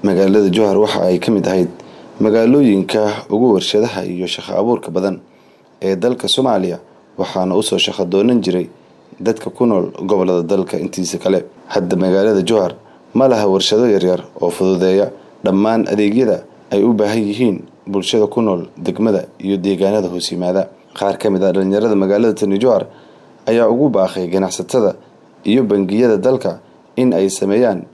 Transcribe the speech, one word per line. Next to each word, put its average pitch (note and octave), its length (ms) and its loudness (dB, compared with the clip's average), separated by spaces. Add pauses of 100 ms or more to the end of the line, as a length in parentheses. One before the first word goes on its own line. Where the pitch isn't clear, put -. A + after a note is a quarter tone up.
magaalada G2 480 2
Jowhar G2 260 2
waxa G#2 300 0
ay F#2 120 2
ka - 120 -2
mid G2 160 0
ahayd F2+ 220 0 (500)
magaalooyinka G#2+ 1080 2
ugu A2+ 240 2
warshadaha G2+ 520 0
iyo F2+ 220 -6
shaqo - 320 -10
abuurka A2+ 320 -2
badan F#2 280 -2 (600)
ee F#2+ 140 0
dalka A#2+ 320 -2
Soomaaliya, F#2+ 500 0 (400)
waxaana F#2 380 -2
u G#2 80 2
soo G2 140 -2
shaqo - 280 -2
doonan G#2 380 2
jiray F2+ 260 -2 (500)
dadka G#2+ 300 -4
ku B2 160 -2
nool F#2+ 260 0 (140)
gobollada F#2 380 0
dalka F#2 340 -2
intiisa F2+ 400 -6
kale. F#2 280 0 (220)
Hadda F#2 280 -2
magaalada F#2+ 500 2
Jowhar G2 300 0 (380)
ma C3 140 2
laha G#2+ 200 2
warshado G2 400 2
yaryar F2+ 340 2 (200)
oo F2 80 0
fududeeya F#2 600 2 (340)
dhammaan G#2 440 0
adeegyada G#2 560 0 (280)
ay G2+ 120 2
u A#2 100 2
baahan G#2+ 300 0
yihiin G#2 400 -2 (240)
bulshada G2 400 0
ku A#2 140 -2
nool F#2 260 -2 (100)
degmada F#2+ 480 -2 (140)
iyo G2 180 -2
deegaanada G2 500 0
hoos F2 240 -6
yimaada. F2+ 380 -2 (240)
Qaar G2 240 -2
ka A2 120 -2
mid F#2 140 0
ah F#2+ 80 2
dhalinyarada G2 440 0
magaalada G2+ 400 2
Tani G2 240 -2
Jowhar A2 260 2 (640)
ayaa A2+ 220 2
ugu C3 200 2
baaqay F#2+ 380 -2
ganacsatada F#2+ 680 -2 (500)
iyo B2 180 2
bangiyada G#2 540 2
dalka B2 420 -2 (360)
in B2 180 2
ay F#2+ 160 2
sameeyaan G2+ 640 0